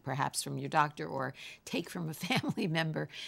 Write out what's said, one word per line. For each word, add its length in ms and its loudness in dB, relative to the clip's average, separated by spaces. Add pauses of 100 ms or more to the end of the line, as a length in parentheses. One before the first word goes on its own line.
perhaps 380 0
from 160 -4
your 100 -4
doctor 400 4
or 240 -2 (320)
take 240 -2
from 220 -4
a 40 -6
<laughs> 140 -8
family 380 2
member. 420 2 (200)